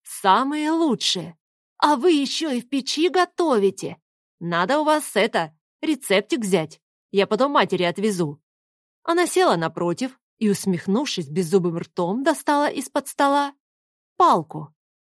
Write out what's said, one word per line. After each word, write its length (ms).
самые 680
лучшие! 680
А 180
вы 160
ещё 380
и 100
в 80
печи 400
готовите! 880
Надо 400
у 40
вас 300
это, 420
рецептик 600
взять, 420
я 160
потом 260
матери 320
отвезу". 580
Она 240
села 300
напротив 640
и, 140
усмехнувшись 800
беззубым 480
ртом, 440
достала 480
из-под 380
стола 460
палку. 560